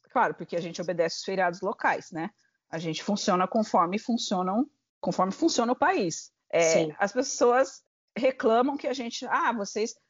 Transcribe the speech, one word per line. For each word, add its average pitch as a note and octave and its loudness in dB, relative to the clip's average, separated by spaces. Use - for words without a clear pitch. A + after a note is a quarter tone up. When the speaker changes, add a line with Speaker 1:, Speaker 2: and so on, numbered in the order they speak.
Speaker 1:
Claro, F#3 2
porque F3+ -10
a E3+ 0
gente E3 -8
obedece E3+ 0
os - -12
feriados F#3 0
locais, G#3 -2
né? E3 -6
A E3 -8
gente D#3+ -6
funciona F#3+ 0
conforme G3 0
funcionam, G#3+ -2
conforme F#3 0
funciona B3 0
o B3+ 0
país. C#4 0
É, E3 4
Speaker 2:
Sim. D#3+ 2
Speaker 1:
as G3 0
pessoas B3+ 2
reclamam B3+ 2
que D4+ -8
a C4 -2
gente, B3+ -8
"Ah, C4+ 0
vocês, G#3+ -4